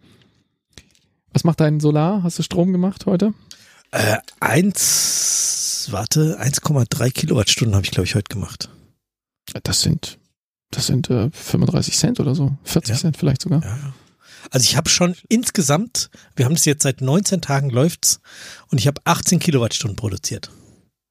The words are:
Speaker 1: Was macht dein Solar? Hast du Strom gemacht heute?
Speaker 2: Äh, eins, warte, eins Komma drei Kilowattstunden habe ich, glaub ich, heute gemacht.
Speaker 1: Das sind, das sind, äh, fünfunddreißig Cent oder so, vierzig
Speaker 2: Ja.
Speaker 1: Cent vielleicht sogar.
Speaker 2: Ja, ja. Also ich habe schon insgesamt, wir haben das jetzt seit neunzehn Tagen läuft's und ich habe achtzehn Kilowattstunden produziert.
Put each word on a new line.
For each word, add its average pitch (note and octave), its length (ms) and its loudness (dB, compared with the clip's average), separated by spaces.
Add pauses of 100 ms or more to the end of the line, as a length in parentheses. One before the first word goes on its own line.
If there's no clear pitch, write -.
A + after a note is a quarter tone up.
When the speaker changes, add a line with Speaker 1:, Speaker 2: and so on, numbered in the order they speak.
(1300)
Speaker 1:
Was - 120 0
macht E3 160 2
dein D3+ 200 2
Solar? D#3 420 2
Hast F3 160 -2
du E3+ 40 -4
Strom F3+ 300 0
gemacht F#3 340 -2
heute? G3 280 2 (560)
Speaker 2:
Äh, G#2+ 280 0 (220)
eins, - 1500 0
warte, D#3 500 0
eins B2+ 200 0
Komma C#3 280 2
drei B2+ 220 0
Kilowattstunden A2+ 680 2
habe F#2+ 80 2
ich, - 80 -6
glaub F#2 120 0
ich, - 100 -4
heute G2+ 140 0
gemacht. - 400 -8 (920)
Speaker 1:
Das - 200 -2
sind, - 360 -2 (520)
das - 160 -4
sind, - 240 0
äh, B2 200 0
fünfunddreißig - 680 0
Cent A#3+ 220 0
oder C#3+ 160 0
so, C#3 300 0
vierzig - 320 0
Speaker 2:
Ja. - 40 -2
Speaker 1:
Cent E3 160 0
vielleicht C#3 260 0
sogar. F3 200 0
Speaker 2:
Ja, F2+ 140 -8
ja. C#3 180 -10 (560)
Also - 140 0
ich - 120 2
habe D#3 120 -2
schon F3+ 260 2 (140)
insgesamt, G#3 840 0 (260)
wir B2 80 2
haben C#3 100 2
das - 100 2
jetzt D3 180 2
seit C3+ 200 0
neunzehn E3+ 380 2
Tagen C#3 300 0
läuft's C#3 500 0 (480)
und C#3 100 2
ich G#2+ 80 2
habe D3 180 0
achtzehn E3 340 2
Kilowattstunden A#2 580 0
produziert. - 540 -8 (600)